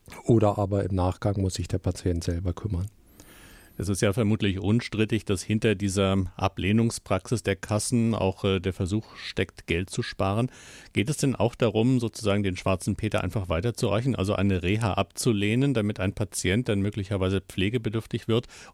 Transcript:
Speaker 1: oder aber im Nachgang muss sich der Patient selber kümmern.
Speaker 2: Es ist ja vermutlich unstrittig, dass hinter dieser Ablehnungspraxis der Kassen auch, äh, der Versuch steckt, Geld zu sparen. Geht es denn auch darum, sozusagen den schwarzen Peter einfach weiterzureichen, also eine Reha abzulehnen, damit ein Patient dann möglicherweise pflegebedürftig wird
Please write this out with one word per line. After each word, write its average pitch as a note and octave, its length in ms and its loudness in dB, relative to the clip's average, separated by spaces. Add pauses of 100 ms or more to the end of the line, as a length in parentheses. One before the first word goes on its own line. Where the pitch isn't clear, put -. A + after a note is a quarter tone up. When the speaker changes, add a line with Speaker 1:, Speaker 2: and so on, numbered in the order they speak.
(240)
Speaker 1:
oder G#2+ 340 6
aber G2+ 260 2
im F#2+ 120 -2
Nachgang F#2 440 0
muss F#2+ 140 0
sich F2 140 -4
der G2 120 -2
Patient F2 440 -2
selber F2 300 -2
kümmern. F#2+ 340 -4 (880)
Speaker 2:
Es F#2 120 -4
ist G2 120 -2
ja G2+ 120 4
vermutlich G#2 460 2
unstrittig, G#2+ 680 0
dass G2 180 -2
hinter A2 320 2
dieser F#2+ 640 2
Ablehnungspraxis G2+ 1080 0
der G2 140 0
Kassen A2+ 580 0
auch, F#2+ 300 0
äh, F#2+ 140 2
der F#2 120 -2
Versuch G2+ 460 -2
steckt, - 500 -6
Geld F2 220 0
zu - 120 -6
sparen. G2+ 480 -2 (440)
Geht G#2+ 160 0
es D3+ 80 -2
denn C3+ 180 0
auch A2+ 200 0
darum, A#2 440 2
sozusagen G#2 440 0
den F#2 120 -2
schwarzen F#2+ 400 0
Peter G2+ 260 -2
einfach F#2+ 280 -4
weiterzureichen, A2 640 0
also F#2+ 180 0
eine F#2+ 300 2
Reha G2+ 300 0
abzulehnen, A2 800 0
damit G#2+ 260 0
ein F#2+ 140 0
Patient G#2 560 -2
dann G2+ 100 2
möglicherweise G2 640 -2
pflegebedürftig A2+ 880 -4
wird A2+ 180 0 (260)